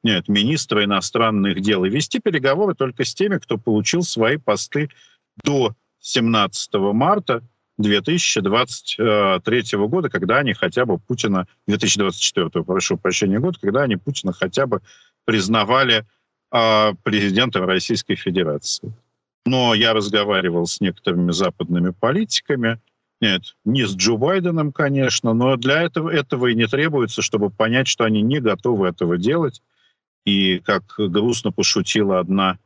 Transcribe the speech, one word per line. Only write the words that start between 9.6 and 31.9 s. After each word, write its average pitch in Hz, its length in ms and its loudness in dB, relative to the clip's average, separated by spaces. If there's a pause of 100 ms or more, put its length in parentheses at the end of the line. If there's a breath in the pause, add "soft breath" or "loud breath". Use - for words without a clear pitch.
года, 156 200 -2
когда 98 300 0
они 131 160 0
хотя 123 300 0
бы 98 140 0
Путина, 98 480 -2 (200 soft breath)
две 104 100 0
тысячи 104 220 0
двадцать 98 220 -2
четвёртого, 85 440 -2
прошу 92 320 -2
прощения, 98 440 0
год, 175 180 -2
когда 131 240 0
они 117 140 0
Путина - 360 -6
хотя 127 340 -2
бы 110 140 -2 (440 soft breath)
признавали, 110 800 2 (460)
а, 110 420 4 (100)
президентом 98 600 0
Российской 92 500 -2
Федерации. 87 800 -4 (540)
Но 123 280 2
я 113 180 2
разговаривал 98 760 0
с - 140 -8
некоторыми 87 520 0
западными 87 580 -2
политиками, 123 880 -2 (420)
нет, 98 220 0 (220)
не 120 220 0
с 98 80 -4
Джо 104 220 0
Байденом, 165 540 0
конечно, 135 640 0
но 127 220 2
для 135 260 0
этого, 165 280 -4
этого 139 360 -2
и 120 80 2
не 113 120 2
требуется, 135 560 0
чтобы 101 280 -2
понять, 120 380 0
что - 160 -2
они 110 180 2
не 135 180 0
готовы 104 480 0
этого 87 300 -2
делать. 143 440 -2 (640)
И, 98 360 2
как 95 220 -2 (140)
грустно 104 560 0
пошутила 98 680 0